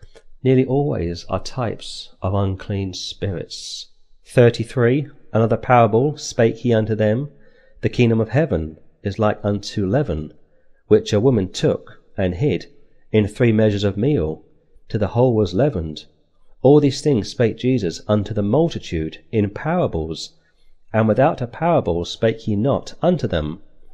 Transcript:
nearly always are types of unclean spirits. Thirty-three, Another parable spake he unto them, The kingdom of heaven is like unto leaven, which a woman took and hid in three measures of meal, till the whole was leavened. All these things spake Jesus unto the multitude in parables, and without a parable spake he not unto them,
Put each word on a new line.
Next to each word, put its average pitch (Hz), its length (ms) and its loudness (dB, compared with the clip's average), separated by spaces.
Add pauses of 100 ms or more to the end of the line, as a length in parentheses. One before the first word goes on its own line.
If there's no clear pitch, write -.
(420)
nearly 131 240 4
always 120 600 -2
are 92 160 -4
types - 800 -10
of 95 120 -2
unclean 98 600 -4
spirits. - 960 -10 (380)
Thirty-three, 120 840 2 (220)
Another 110 260 2
parable 123 600 2
spake - 400 0
he 117 160 0
unto 110 220 0
them, 110 340 0 (520)
The 110 80 0
kingdom 113 300 2
of 110 100 -2
heaven 85 480 -2 (260)
is 101 160 -4
like 107 240 0
unto 104 420 -2
leaven, 92 480 -4 (540)
which - 260 4
a 107 60 2
woman 107 320 2
took - 500 -4 (160)
and 92 180 0
hid 98 300 -2 (460)
in 107 160 2
three 117 240 2
measures 107 320 2
of 98 120 0
meal, 101 480 -2 (440)
till 113 120 -4
the 98 80 0
whole 120 280 2
was 101 180 2
leavened. 92 520 -2 (560)
All 143 180 8
these 139 220 2
things 123 280 0
spake - 280 0
Jesus 117 500 -2
unto 107 260 0
the 104 80 -2
multitude 101 880 -2
in 101 200 0
parables, 85 840 -4 (580)
and 110 160 2
without 127 340 2
a 123 60 -4
parable 95 580 0
spake - 360 -2
he 107 140 -2
not 110 460 -2
unto 165 260 0
them, 78 340 -4 (320)